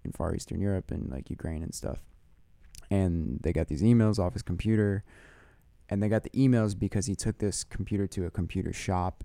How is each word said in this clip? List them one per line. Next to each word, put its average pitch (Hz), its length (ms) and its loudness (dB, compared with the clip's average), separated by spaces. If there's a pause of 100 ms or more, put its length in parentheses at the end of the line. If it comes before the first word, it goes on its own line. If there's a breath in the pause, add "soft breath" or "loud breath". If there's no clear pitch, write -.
in - 80 -6
Far 82 240 -2
Eastern - 240 -6
Europe 95 320 -2
and, - 180 -4
like, - 200 -8
Ukraine 80 340 -6
and - 100 -8
stuff. - 280 -8 (880)
And 87 520 2
they 87 100 2
got 82 140 2
these 78 160 0
emails 110 360 6
off 90 140 0
his - 80 -8
computer, 101 640 2 (840 loud breath)
and 101 160 0
they 107 60 2
got 110 140 2
the - 80 -12
emails 117 460 4
because 101 280 0
he 98 100 -2
took - 220 -2
this - 260 -2
computer 98 440 -2
to 92 180 -4
a 82 60 -6
computer 90 420 -2
shop, 90 520 -2